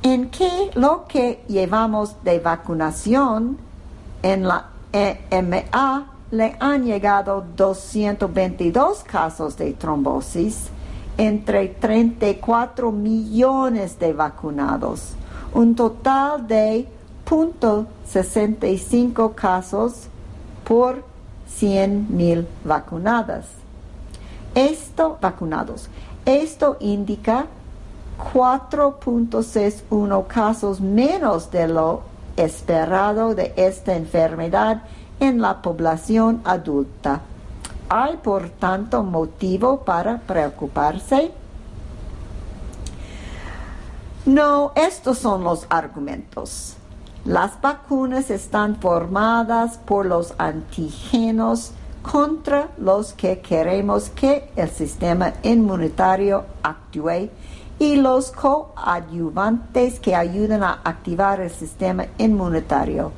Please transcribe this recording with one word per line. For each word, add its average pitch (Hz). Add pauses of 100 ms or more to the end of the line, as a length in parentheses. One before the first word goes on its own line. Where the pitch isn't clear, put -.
En 254
que 370
lo 285
que 247
llevamos 208
de 170
vacunación 208 (640)
en 190
la - (220)
E 202 (100)
M 185
A 269 (260)
le 220
han 269
llegado 202 (100)
doscientos 196
veintidós 185
casos 160
de 147
trombosis 147 (480)
entre 208
treinta 226
y 196
cuatro 233
millones 220
de 165
vacunados, 147 (400)
un 233
total 269
de 220 (360)
punto 247 (220)
sesenta 208
y 190
cinco 233
casos 202 (560)
por 247 (420)
cien 202
mil 170 (160)
vacunadas. 175 (1080)
Esto, 311
vacunados. - (340)
Esto 285
indica 208 (880)
cuatro 269
punto 233
seis 208
uno 196
casos 208
menos 220
de 170
lo 160 (360)
esperado 185
de 180
esta 185
enfermedad 170 (380)
en 262
la 196
población 180
adulta. 151 (680)
¿Hay, 269
por 196
tanto, 202
motivo 190
para 190
preocuparse? 160 (3000)
No, 285
estos 302
son 196
los 170
argumentos. - (480)
Las 180
vacunas 269
están 208
formadas 220
por 196
los 170
antígenos 220 (300)
contra 294 (100)
los 202
que 185
queremos 196
que 277
el 160
sistema 170 (100)
inmunitario 196 (180)
actúe 165 (540)
y 294
los 262
coadyuvantes 214
que 185
ayudan 202
a 180
activar 185
el 175
sistema 185 (120)
inmunitario. 165